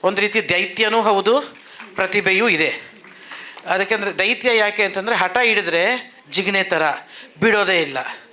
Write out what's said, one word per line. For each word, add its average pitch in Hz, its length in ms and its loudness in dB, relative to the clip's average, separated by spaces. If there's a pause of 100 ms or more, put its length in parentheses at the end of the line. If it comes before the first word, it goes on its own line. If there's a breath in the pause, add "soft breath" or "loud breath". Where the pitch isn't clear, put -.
ಒಂದು 202 180 0
ರೀತಿ 208 280 0
ದೈತ್ಯನೂ 214 540 0
ಹೌದು, 208 380 2 (540 loud breath)
ಪ್ರತಿಭೆಯೂ 196 540 0
ಇದೆ. 156 440 -2 (760 loud breath)
ಅದಕ್ಕೆಂದ್ರೆ 196 520 -2
ದೈತ್ಯ 233 380 2
ಯಾಕೆ 208 280 2
ಅಂತಂದರೆ, 196 300 -2
ಹಠ 185 280 0
ಹಿಡಿದ್ರೆ 196 720 0 (160)
ಜಿಗಣೆ 190 320 0
ಥರ 170 200 0 (580 loud breath)
ಬಿಡೋದೇ 202 400 2
ಇಲ್ಲ 139 180 -4 (340)